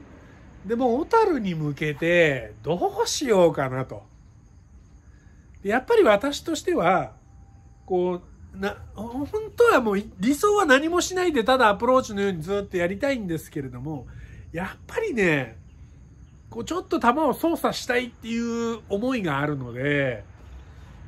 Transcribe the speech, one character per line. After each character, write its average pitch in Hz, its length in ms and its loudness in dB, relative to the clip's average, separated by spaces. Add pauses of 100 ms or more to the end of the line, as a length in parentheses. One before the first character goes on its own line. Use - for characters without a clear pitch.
(640)
で、 214 100 -4
も 240 220 2
う 294 60 0
小 - 20 -12
樽 415 340 2
に 190 160 -2
向 151 180 -2
け 151 200 -4
て 143 600 2 (100)
ど 381 380 -2
う 453 60 -2
し - 200 -4
よ 185 240 6
う - 20 -2
か 139 160 -2
な 131 160 -4
と。 104 180 -14 (1600)
で、 196 60 -4
や 220 100 2
っ - 60 -8
ぱ 480 100 2
り 440 80 8
私 269 380 4
と 330 140 -6
し - 80 -8
て 359 120 -2
は、 180 380 0 (720)
こ 180 300 -2
う、 180 60 -10 (320)
な、 196 220 -6 (200)
本 240 320 -8 (280)
当 - 100 6
は 403 140 6
も 220 140 0
う、 196 100 -2 (160)
理 240 160 2
想 415 200 4
は 403 100 4
何 285 240 6
も 349 100 0
し 359 160 -2
な 370 80 0
い 359 80 0
で、 247 120 2
た 254 140 2
だ 233 120 6
ア 202 60 2
プ 226 120 -2
ロ 254 120 6
ー - 20 0
チ 240 120 -6
の 196 80 -2
よ 202 80 0
う - 40 -2
に 160 80 -8
ず 180 120 -4
っ 202 100 -2
と 196 120 -8
や 175 100 0
り 196 140 -4
た 277 120 0
い 269 60 -2
ん 214 80 -6
で 165 120 -4
す - 120 -12
け 151 120 -8
れ 131 80 -8
ど 123 100 -14
も、 139 280 -10 (440)
や 180 240 -8
っ - 120 -20
ぱ - 120 -8
り 440 140 -4
ね、 156 440 0 (920)
こ 226 100 -12
う、 233 60 -8
ち - 80 -6
ょ 349 60 -4
っ 359 40 -6
と 339 160 -2
球 233 80 2 (140)
を 277 120 2
操 330 220 -2
作 226 180 -2
し - 120 -10
た 247 120 0
い 247 100 -4
っ 240 40 -14
て - 160 -18
い 233 460 -4
う 220 160 -12
思 240 260 -2
い 226 80 -4
が 143 160 -2
あ 143 60 -2
る 151 100 -2
の 127 160 -10
で、 131 540 -2 (840)